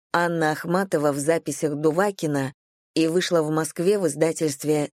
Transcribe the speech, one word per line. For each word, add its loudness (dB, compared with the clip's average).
«Анна 2
Ахматова 0
в -2
записях -2
Дувакина» 0
и 2
вышла 2
в -2
Москве 0
в 0
издательстве 0